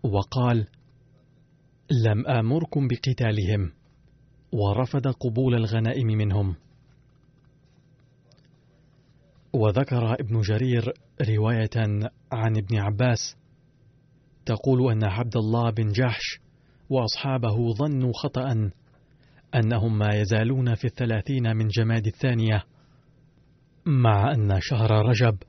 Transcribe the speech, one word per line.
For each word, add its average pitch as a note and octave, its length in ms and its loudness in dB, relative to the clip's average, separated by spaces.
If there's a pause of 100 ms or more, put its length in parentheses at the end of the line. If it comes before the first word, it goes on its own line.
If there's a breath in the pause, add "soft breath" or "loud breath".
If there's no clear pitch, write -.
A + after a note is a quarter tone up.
وقال: A2+ 640 0 (1400)
"لم A2 220 0
آمركم C3+ 640 0
بقتالهم"، G#2 840 -2 (800)
ورفض A#2+ 560 -2
قبول B2 460 0
الغنائم A2+ 520 0
منهم. G#2 500 0 (3000)
وذكر A#2 640 2
ابن A2+ 260 -2
جرير A2+ 520 0 (360)
رواية A2 420 0 (640)
عن A2 240 0
ابن G#2+ 200 -2
عباس G#2 600 -2 (1120)
تقول B2 460 0
أن A2 120 0
عبد G#2+ 320 -4
الله A#2 340 0
بن A2 220 -2
جحش A#2+ 480 -2 (500 soft breath)
وأصحابه A#2+ 840 -2
ظنوا C3 380 0 (100)
خطأ B2 480 -2 (840 soft breath)
أنهم A2+ 440 2
ما G#2 160 2
يزالون A2+ 600 2
في - 100 -4
الثلاثين A#2 720 -2
من A2 120 0
جماد A2+ 380 0
الثانية، A2+ 580 0 (1200 soft breath)
مع A#2+ 460 4
أن G2+ 280 2
شهر A2 300 0
رجب A2 480 4 (100)